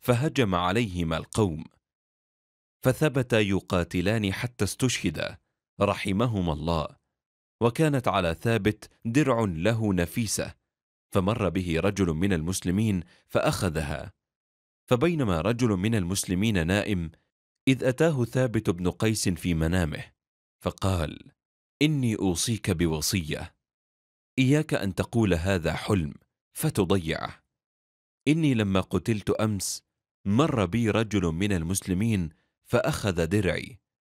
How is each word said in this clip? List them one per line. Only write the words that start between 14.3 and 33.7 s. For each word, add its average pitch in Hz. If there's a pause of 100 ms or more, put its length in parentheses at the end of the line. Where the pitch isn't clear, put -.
فبينما 127
رجل 113
من 104
المسلمين 95
نائم، 90 (580)
إذ 131
أتاه 131
ثابت 113
بن 90
قيس 110
في 90
منامه، 80 (480)
فقال: - (500)
"إني 135
أوصيك 98
بوصية، 80 (840)
إياك 147
أن 98
تقول 104
هذا 82
حلم 85 (420)
فتضيعه. 92 (840)
إني 151
لما 98
قتلت 101
أمس، 104 (440)
مر 113
بي 110
رجل 101
من 90
المسلمين 92 (340)
فأخذ 98
درعي، 92 (240)